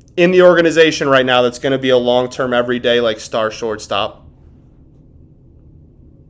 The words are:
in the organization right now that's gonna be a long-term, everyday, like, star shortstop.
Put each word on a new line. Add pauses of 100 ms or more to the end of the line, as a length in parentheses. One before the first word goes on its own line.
(160)
in
the
organization
right
now
that's
gonna
be
a
long-term,
everyday,
like,
star
shortstop. (2000)